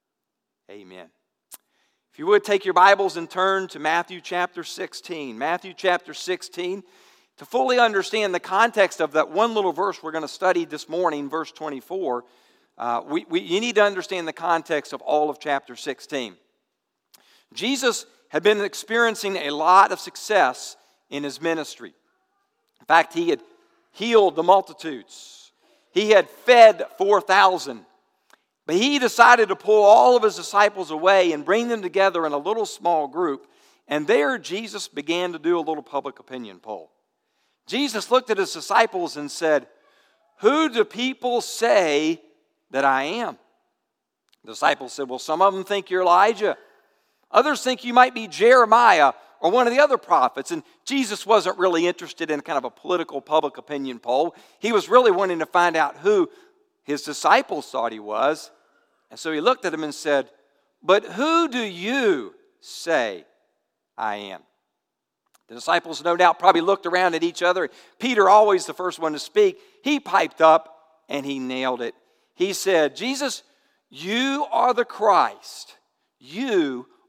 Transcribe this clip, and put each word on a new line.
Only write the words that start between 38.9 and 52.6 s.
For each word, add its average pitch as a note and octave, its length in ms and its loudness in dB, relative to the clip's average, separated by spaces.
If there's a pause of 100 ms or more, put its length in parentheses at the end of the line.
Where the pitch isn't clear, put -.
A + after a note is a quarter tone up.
and D3 120 -10
said, D3+ 380 -2 (680)
"Who D4 320 0
do A3+ 140 0
people A#3+ 580 -6
say E3 800 0 (500)
that C3+ 140 -2
I C3+ 180 2
am?" F3+ 340 -8 (1080)
The A2 80 -18
disciples C#3 420 -4
said, C#3 140 -8
"Well, B2+ 120 -8
some D#3 220 -4
of G3 120 4
them F#3+ 100 -8
think G3 260 -6
you're F#3 120 -2
Elijah. F#3+ 560 2 (720)
Others C4+ 340 2
think B3+ 200 -4
you A#3+ 100 -6
might B3 200 4
be A3+ 140 -10
Jeremiah G#3+ 880 4 (260)
or E3 120 0
one A#3+ 160 4
of A#3 60 0
the C4 60 2
other C#4+ 180 4
prophets." C#3 540 0
And E3 120 -6 (220)
Jesus A#3+ 400 -4
wasn't F#3+ 340 2
really F3 280 0
interested E3 440 -8
in C#3+ 100 -4
kind D#3 160 -6
of B2+ 80 -4